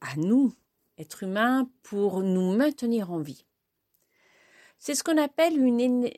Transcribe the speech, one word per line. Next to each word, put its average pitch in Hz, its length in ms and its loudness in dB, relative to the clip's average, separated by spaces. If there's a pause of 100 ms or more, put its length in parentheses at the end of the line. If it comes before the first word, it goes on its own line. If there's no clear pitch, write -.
à 135 140 -12
nous, 214 360 2 (460)
êtres - 240 -16
humains, 240 480 0 (120)
pour 202 400 -2
nous 185 320 0
maintenir 233 560 -2
en 170 100 -6
vie. 147 260 -12 (1300)
C'est - 160 -6
ce - 80 -4
qu'on 320 140 0
appelle 311 420 2
une 247 220 4
éne-, 247 380 0